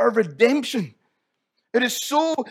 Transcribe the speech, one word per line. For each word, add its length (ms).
our 100
redemption. 840
It 100
is 120
so, 400